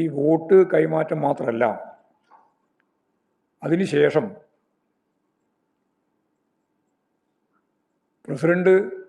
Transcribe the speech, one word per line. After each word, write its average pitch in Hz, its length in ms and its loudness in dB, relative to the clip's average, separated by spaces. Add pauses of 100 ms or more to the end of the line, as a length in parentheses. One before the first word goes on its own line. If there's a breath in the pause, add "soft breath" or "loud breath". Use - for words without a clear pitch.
(180)
വോട്ട് 160 400 4 (160)
കൈമാറ്റം 160 520 0
മാത്രമല്ല, 120 400 -2 (2000 soft breath)
അതിനുശേഷം 147 600 0 (4000)
പ്രസിഡന്റ് 175 480 0 (340)